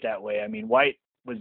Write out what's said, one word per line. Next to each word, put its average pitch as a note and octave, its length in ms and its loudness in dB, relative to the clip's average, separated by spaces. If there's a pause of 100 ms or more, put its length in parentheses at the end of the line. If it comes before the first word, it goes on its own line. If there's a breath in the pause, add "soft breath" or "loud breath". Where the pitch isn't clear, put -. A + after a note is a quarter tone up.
that G#2 180 -4
way. G#2 180 -2
I G#2 60 -4
mean, A2 220 -8
White C3+ 280 4 (280)
was B2 160 -8